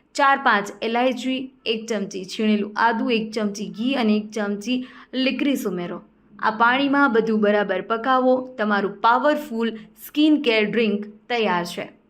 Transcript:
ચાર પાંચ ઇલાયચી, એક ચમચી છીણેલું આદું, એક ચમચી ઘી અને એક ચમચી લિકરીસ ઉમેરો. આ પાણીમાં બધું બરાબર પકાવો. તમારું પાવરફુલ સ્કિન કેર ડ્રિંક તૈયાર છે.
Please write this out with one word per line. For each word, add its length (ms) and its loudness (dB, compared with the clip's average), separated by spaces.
ચાર 300 4
પાંચ 240 2
ઇલાયચી, 680 -2
એક 200 -4
ચમચી 380 -6
છીણેલું 520 0
આદું, 360 0
એક 200 -2
ચમચી 360 -4
ઘી 260 -4
અને 220 2
એક 140 -4
ચમચી 560 -4
લિકરીસ 520 0
ઉમેરો. 360 -6
આ 120 0
પાણીમાં 640 4
બધું 280 2
બરાબર 400 2
પકાવો. 680 0
તમારું 420 0
પાવરફુલ 760 2
સ્કિન 360 4
કેર 280 2
ડ્રિંક 360 0
તૈયાર 360 0
છે. 240 -10